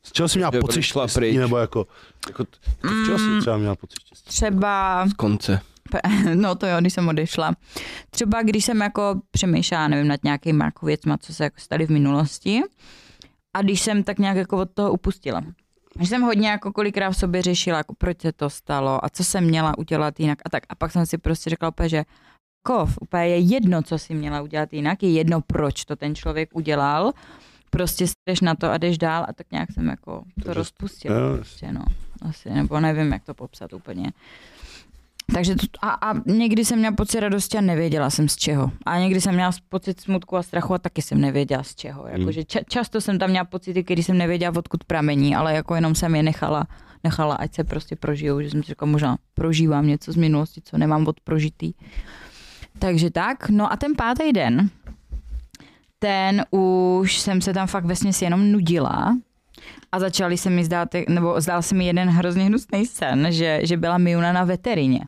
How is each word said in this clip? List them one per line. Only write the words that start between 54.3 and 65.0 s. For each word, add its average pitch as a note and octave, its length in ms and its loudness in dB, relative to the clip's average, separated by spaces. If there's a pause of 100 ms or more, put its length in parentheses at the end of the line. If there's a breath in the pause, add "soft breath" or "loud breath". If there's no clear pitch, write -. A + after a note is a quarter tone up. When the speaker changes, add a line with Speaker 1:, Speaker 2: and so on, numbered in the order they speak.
Speaker 3:
den, D#3 360 4 (1300 loud breath)
ten G3 520 2
už F#3 680 4
jsem F#3+ 220 0
se F#3 120 -2
tam F#3+ 140 -2
fakt F#3 180 -2
vesměs F#3 360 0
jenom F#3+ 300 4
nudila F3 640 2 (760 loud breath)
a F#3 80 -2
začaly F3+ 380 0
se F#3 120 0
mi F3 160 4
zdát, E3+ 240 0 (200)
nebo E3+ 320 2
zdál F3 200 0
se F3+ 140 0
mi F3+ 100 2
jeden F3+ 240 2
hrozně F3 340 4
hnusný G#3 420 2
sen, C#3+ 440 0
že, D#3+ 340 2
že E3+ 140 0
byla E3+ 200 0
Miuna E3+ 360 2
na F3+ 100 2
veterině. F3 640 0